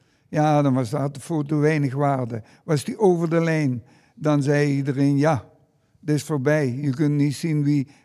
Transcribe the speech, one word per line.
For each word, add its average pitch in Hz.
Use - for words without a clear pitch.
ja, 151
dan 139
was, 123
had 143
de 127
foto 151
weinig 147
waarde. 131
Was 151
die -
over 175
de 165
lijn, 151
dan 147
zei 147
iedereen: 139
"Ja, 143
dit 151
is 143
voorbij." 147
Je 147
kunt 147
niet 143
zien 151
wie, 143